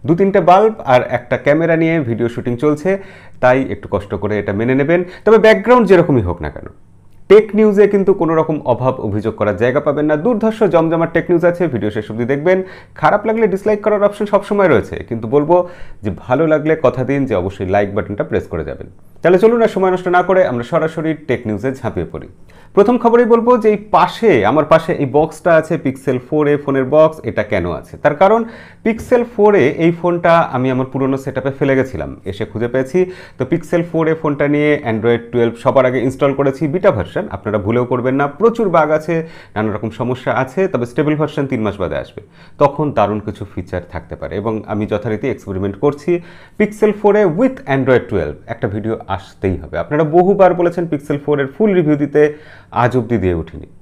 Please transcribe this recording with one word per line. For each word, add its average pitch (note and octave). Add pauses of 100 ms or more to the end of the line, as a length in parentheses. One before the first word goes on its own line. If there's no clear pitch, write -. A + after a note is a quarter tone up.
দু D#3
তিনটে G3
বাল্ব F#3+ (120)
আর B2+
একটা B2
ক্যামেরা D#3+
নিয়ে E3
ভিডিও A#2
শুটিং A#2+
চলছে, D3+ (420)
তাই C3
একটু -
কষ্ট G2+
করে G#2
এটা G2+
মেনে A#2
নেবেন। E3 (220)
তবে A3
ব্যাকগ্রাউন্ড A3
যেরকমই E3+
হোক F2
না D2+
কেন, - (640)
টেক A3
নিউজে G#3
কিন্তু G3+
কোনো E3
রকম D#3
অভাব B2+
অভিযোগ G#2+
করার G#2
জায়গা B2
পাবেন D3
না। D3+
দুর্ধর্ষ A3
জমজমাট E3
টেক D#3+
নিউজ F3
আছে, E3+
ভিডিও G#2
শেষ A2
অবধি A#2
দেখবেন। D#3+ (320)
খারাপ G3+
লাগলে A3
ডিসলাইক G#3
করার G#3
অপশন G3+
সবসময় G3+
রয়েছে, A2+
কিন্তু A2+
বলবো D#3 (320)
যে G2+
ভালো C#3+
লাগলে D#3
কথা B2
দিন C3+
যে G#2+
অবশ্যই F#2
লাইক G2+
বাটনটা G2+
প্রেস G#2
করে D#2+
যাবেন। C#2 (340)
তাহলে F3+
চলুন A3+
আর A3
সময় F#3+
নষ্ট F#3
না F3+
করে F#3
আমরা A#2+
সরাসরি D#3+
টেক B2
নিউজে G#2+
ঝাঁপিয়ে F2
পড়ি। - (460)
প্রথম A3+
খবরেই A#3+
বলবো A#3
যে G#3+
এই G#3
পাশে, F3
আমার D3
পাশে D#3+
এই C#3+
বক্সটা D#3
আছে, D#3+
Pixel C3 (100)
ফোর D3+
এ D3
ফোনের C3+
বক্স। D#3
এটা G#2+
কেন F2
আছে? -
তার D3
কারণ G#3+ (420)
Pixel A#3 (120)
ফোর G#3
এ F#3+
এই E3
ফোনটা E3+
আমি C3
আমার B2+
পুরনো C3
সেটআপে C3+
ফেলে C3+
গেছিলাম, C#2+
এসে G2
খুঁজে A2
পেয়েছি। C3+ (260)
তো C3
Pixel E3+
ফোর D#3+
এ D#3+
ফোনটা D3
নিয়ে D3 (100)
Android A#2 (120)
টুয়েলভ A#2
সবার B2+
আগে B2+
ইনস্টল C3+
করেছি, C#3
বিটা F#3
ভার্সন। A#2+
আপনারা G#2
ভুলেও A#2
করবেন B2+
না, C#3+
প্রচুর A3
বাগ D#3
আছে, D#3+ (280)
নানা G#2+
রকম G#2+
সমস্যা B2
আছে। F#3
তবে A#2+
স্টেবল D3
ভার্সন D3
তিন B2+
মাস G2+
বাদে D2+
আসবে, - (360)
তখন C#3+
দারুণ G#2+
কিছু G#2 (100)
ফিচার F#2 (100)
থাকতে E2
পারে। D2+
এবং G#2+
আমি G#2
যথারীতি G#2+
এক্সপেরিমেন্ট G2
করছি D#3+ (380)
Pixel G#3
ফোর G#3
এ G#3
with E3+ (200)
Android B2+
টুয়েলভ, D2+ (120)
একটা A#2
ভিডিও G#2+ (100)
আসতেই F#2+
হবে। -
আপনারা D3
বহুবার F3+
বলেছেন E3+
Pixel D3
ফোর D3
এর C3+
ফুল G#3
রিভিউ D3+
দিতে, D3 (380)
আজ A#2+
অবধি A#2
দিয়ে F#2
উঠিনি। E2 (160)